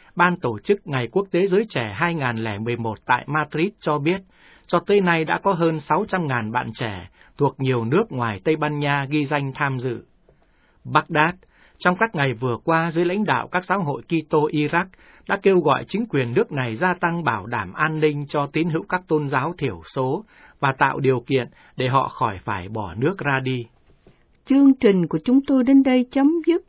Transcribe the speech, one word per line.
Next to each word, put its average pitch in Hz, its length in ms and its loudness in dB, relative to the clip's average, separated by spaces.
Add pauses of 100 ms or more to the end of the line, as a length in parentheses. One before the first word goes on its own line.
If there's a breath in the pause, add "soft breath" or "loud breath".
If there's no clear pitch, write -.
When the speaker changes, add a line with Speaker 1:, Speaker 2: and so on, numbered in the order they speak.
(160 soft breath)
Speaker 1:
Ban 175 240 2
tổ 110 200 -4
chức - 280 0
Ngày 131 240 -2
Quốc 196 200 0
tế 185 160 2
Giới 196 220 2
Trẻ 110 260 -4
hai 170 180 0
ngàn 127 240 -2
lẻ 110 220 -4
mười 117 180 -4
một 113 280 -6
tại 123 220 2
Madrid 151 520 -2
cho 151 200 0
biết, 175 220 -2 (460 soft breath)
cho 175 120 2
tới 202 220 2
nay 170 240 2
đã 170 180 -2
có 196 100 2
hơn 165 260 0
sáu 160 280 0
trăm 180 200 -2
ngàn 117 240 -2
bạn 123 280 -4
trẻ 98 300 -8 (280 soft breath)
thuộc 143 220 0
nhiều 127 260 0
nước 147 240 2
ngoài 113 340 -4
Tây 156 120 2
Ban 151 240 -2
Nha 143 300 -2
ghi 151 160 0
danh 139 300 -2
tham 135 240 -2
dự. 120 240 -6 (800)
Baghdad, 151 520 0 (420)
trong 180 220 2
các 226 160 -2
ngày 139 180 0
vừa 117 300 -4
qua, 165 280 0
dưới 170 140 0
lãnh 190 180 -2
đạo 131 280 0
các 185 140 -2
giáo 190 180 -2
hội 143 180 -4
Kitô 156 460 0
Iraq 151 380 -2 (440 soft breath)
đã 196 140 -2
kêu 190 160 6
gọi 131 280 2
chính 220 220 -4
quyền 123 240 -2
nước 196 180 0
này 127 240 -4
gia 175 260 0
tăng 170 220 -2
bảo 110 220 -2
đảm 107 280 -6
an 156 260 -2
ninh 147 280 0
cho 143 260 -2
tín 165 160 0
hữu 160 200 -2
các 180 180 -2
tôn 151 220 0
giáo 143 280 -2
thiểu 117 240 -6 (140)
số 139 300 -2 (340 soft breath)
và 135 180 0
tạo 143 220 2
điều 131 280 2
kiện 127 200 0 (300 soft breath)
để 127 100 0
họ 131 200 2
khỏi 104 380 -4
phải 95 240 -6
bỏ 101 280 -8
nước 160 200 0
ra 139 260 -2
đi. 127 220 -4 (800)
Speaker 2:
Chương 277 280 6
trình 196 340 4
của 165 160 -2
chúng 262 240 4
tôi 262 160 4
đến 269 200 6
đây 254 280 2
chấm 269 140 2 (220)
dứt. 349 200 2